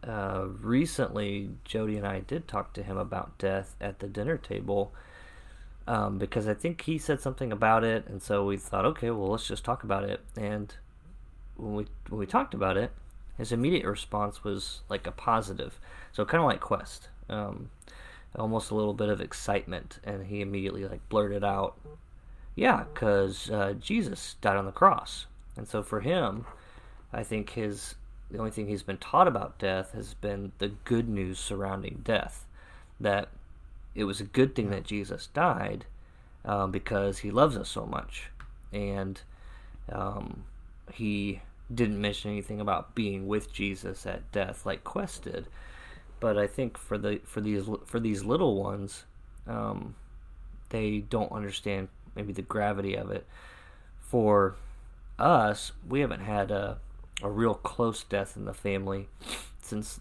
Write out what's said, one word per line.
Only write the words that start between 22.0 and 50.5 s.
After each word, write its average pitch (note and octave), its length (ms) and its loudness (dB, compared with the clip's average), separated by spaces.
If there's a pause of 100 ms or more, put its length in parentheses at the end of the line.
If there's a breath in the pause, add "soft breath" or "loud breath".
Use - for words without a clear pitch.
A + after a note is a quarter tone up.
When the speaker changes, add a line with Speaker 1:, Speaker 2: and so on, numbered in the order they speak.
Speaker 1:
"Yeah, - 300 6 (100)
'cause, G2 560 4
uh, G2+ 240 2
Jesus C#3+ 680 -2
died C#3 160 4
on G2 100 0
the - 60 -4
cross." - 540 6 (300)
And A2 100 -6
so G#2+ 160 0
for G#2+ 180 -2
him, A#2 460 2 (640 loud breath)
I A#2 100 -2
think G#2+ 280 -2
his, G#2 440 -4 (360)
the G#2 80 -6
only A2 120 -2
thing G#2 160 -4
he's G2+ 160 0
been G2 160 -4
taught F3+ 300 6
about G#2 300 0
death F#2+ 340 0
has G#2+ 220 -8
been G2+ 440 -4
the G2+ 100 2
good A#2 400 2
news F#2+ 300 0
surrounding G2 680 -2
death, - 420 0 (540 loud breath)
that G#2 280 4 (640)
it G#2+ 100 0
was G2 160 0
a G2 40 -6
good C3 300 6
thing G#2+ 120 2
Speaker 2:
Yeah. G2+ 60 0
Speaker 1:
that F#2 120 -2
Jesus G2+ 440 -4
died, A#2 580 2 (580 soft breath)
um, G2 260 2
because G2 480 2
he G#2 120 -4
loves B2+ 260 6
us G2 140 -4
so A2 160 -4
much. - 440 -6 (420)
And, G2 500 -2 (680 loud breath)
um, - 540 -4 (480)
he G2+ 480 0 (320)
didn't G#2+ 280 4
mention G#2 300 0
anything G#2 300 -4
about G2+ 340 0
being G2 320 0
with G#2 260 0
Jesus F#2+ 540 -4
at F#2 240 -6
death G2 360 -2
like - 180 -2
Quest - 400 -4
did. - 240 -6 (720 loud breath)
But G#2+ 180 4
I G#2 80 6
think B2 320 -2
for - 180 -2
the, G#2 280 0
for - 160 -4
these, G#2 280 2 (160)
for - 140 -4
these G#2 260 2
little A#2+ 380 4
ones, G2 420 -4 (420)
um, A2 500 -4 (720)